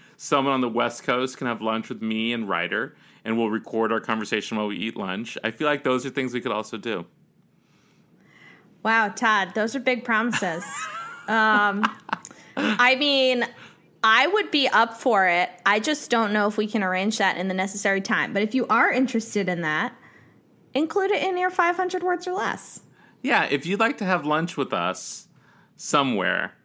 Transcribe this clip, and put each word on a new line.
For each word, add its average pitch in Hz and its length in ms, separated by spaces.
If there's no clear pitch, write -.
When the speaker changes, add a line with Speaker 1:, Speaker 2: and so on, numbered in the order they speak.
Speaker 1:
Someone 139 360
on 131 60
the 123 80
West 117 340
Coast 127 360
can 131 80
have 113 160
lunch 110 260
with 107 140
me 110 320
and 113 140
Ryder, 95 460
and 113 140
we'll 113 120
record 110 400
our 113 100
conversation 110 580
while 107 100
we 104 80
eat 113 200
lunch. 101 460
I 113 80
feel 151 160
like 147 160
those 127 240
are 131 40
things 127 240
we 123 80
could 123 100
also 107 240
do. 101 300
Speaker 2:
Wow, 220 260
Todd, 202 460
those 226 200
are 269 60
big 247 240
promises. 214 640
Speaker 1:
<laughs> - 60
Speaker 2:
Um, 208 540
I 240 380
mean, 262 500
I 233 240
would 403 240
be 277 160
up 226 280
for 202 300
it. 175 240
I 208 140
just 294 280
don't 226 240
know 208 140
if 208 100
we 214 120
can 214 160
arrange 185 340
that 190 180
in 185 120
the 185 60
necessary 190 460
time. 190 320
But 202 120
if 214 100
you 262 140
are 269 240
interested 220 560
in 175 140
that, 165 300
include 370 380
it 403 140
in 370 120
your 359 140
five 349 240
hundred 359 300
words 359 240
or 359 60
less. - 480
Speaker 1:
Yeah, 185 240
if 143 200
you'd 190 140
like 226 180
to 208 60
have 180 200
lunch 156 320
with 135 160
us - 540
somewhere 98 800